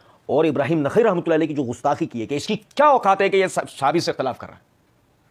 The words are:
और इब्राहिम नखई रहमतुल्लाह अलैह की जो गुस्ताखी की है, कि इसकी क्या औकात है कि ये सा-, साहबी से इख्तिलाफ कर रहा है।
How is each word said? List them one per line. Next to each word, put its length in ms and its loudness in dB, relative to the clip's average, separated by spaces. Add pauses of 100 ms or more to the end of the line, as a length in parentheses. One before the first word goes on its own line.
(280)
और 180 2
इब्राहिम 400 0
नखई 160 2
रहमतुल्लाह 340 2
अलैह 120 0
की 60 -8
जो 80 -2
गुस्ताखी 440 -2
की 140 -8
है, 60 -4
कि 100 -4
इसकी 200 -4
क्या 300 0
औकात 360 4
है 60 2
कि 80 0
ये 120 2
सा-, 180 -4
साहबी 340 0
से 100 -2
इख्तिलाफ 280 -4
कर 80 -14
रहा 100 -20
है। 60 -20 (680)